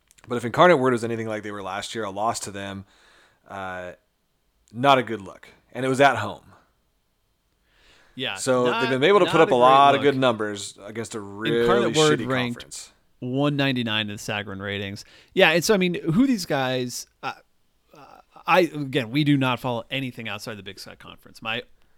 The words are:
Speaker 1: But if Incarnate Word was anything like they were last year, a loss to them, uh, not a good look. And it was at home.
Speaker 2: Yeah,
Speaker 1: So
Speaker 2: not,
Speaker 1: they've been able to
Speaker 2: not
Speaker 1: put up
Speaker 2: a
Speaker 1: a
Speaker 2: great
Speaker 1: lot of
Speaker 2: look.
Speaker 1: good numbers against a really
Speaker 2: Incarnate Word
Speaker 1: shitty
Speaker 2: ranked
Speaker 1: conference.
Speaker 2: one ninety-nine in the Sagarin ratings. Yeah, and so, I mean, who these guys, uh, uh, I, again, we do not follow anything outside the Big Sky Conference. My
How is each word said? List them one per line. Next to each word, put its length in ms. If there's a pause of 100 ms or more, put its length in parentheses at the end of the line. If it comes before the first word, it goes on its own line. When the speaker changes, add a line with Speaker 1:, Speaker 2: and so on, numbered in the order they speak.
(280)
Speaker 1:
But 80
if 80
Incarnate 340
Word 140
was 120
anything 220
like 160
they 80
were 120
last 320
year, 100
a 60
loss 300
to 100
them, 340 (640)
uh, 440 (800)
not 260
a 40
good 180
look. 280 (240)
And 120
it 40
was 120
at 160
home. 280 (1700)
Speaker 2:
Yeah, 200
Speaker 1:
So 320
Speaker 2:
not, 160
Speaker 1:
they've 80
been 140
able 160
to 40
Speaker 2:
not 80
Speaker 1:
put 80
up 80
Speaker 2:
a 60
Speaker 1:
a 0
Speaker 2:
great 40
Speaker 1:
lot 360
of 80
Speaker 2:
look. 100
Speaker 1:
good 80
numbers 640
against 300
a 60
really 400
Speaker 2:
Incarnate 360
Word 240
Speaker 1:
shitty 60
Speaker 2:
ranked 340
Speaker 1:
conference. 320 (280)
Speaker 2:
one 360
ninety-nine 540
in 60
the 60
Sagarin 380
ratings. 460 (260)
Yeah, 200
and 120
so, 80
I 60
mean, 160 (180)
who 140
these 180
guys, 640 (160)
uh, 100 (640)
uh, 80 (420)
I, 140
again, 500
we 140
do 140
not 220
follow 300
anything 380
outside 280
the 60
Big 160
Sky 160
Conference. 460
My 220 (360)